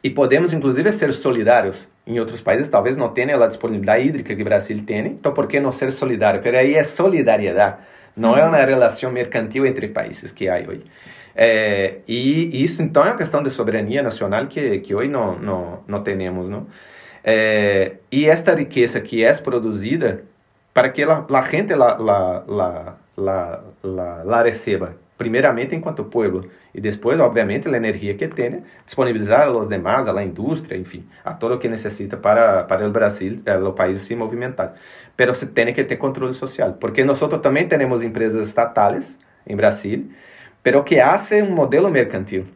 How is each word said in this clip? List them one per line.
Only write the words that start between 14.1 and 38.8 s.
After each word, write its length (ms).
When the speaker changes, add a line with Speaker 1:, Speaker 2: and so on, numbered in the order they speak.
Speaker 1:
que, 340
que 140
hoy 120
no, 300
no, 500
no 140
tenemos, 480
¿no? 180
Eh, 760
y 160
esta 300
riqueza 460
que 260
es 140
producida, 800
para 200
que 120
la, 240
la 140
gente 320
la, 240
la, 480
la, 500
la, 440
la, 400
la 200
reciba, 500
primeramente 580
en 60
cuanto 280
pueblo, 360
y 80
después, 380
obviamente, 500
la 80
energía 400
que 100
tiene, 360
disponibilizar 560
a 80
los 200
demás, 380
a 60
la 100
industria, 520
en 100
fin, 220
a 140
todo 140
lo 80
que 100
necesita 500
para, 460
para 180
el 80
Brasil, 540
eh, 140
los 140
países 320
se 100
movimentar. 580
Pero 200
se 100
tiene 280
que 100
tener 160
control 340
social, 460
porque 260
nosotros 380
también 240
tenemos 340
empresas 460
estatales 720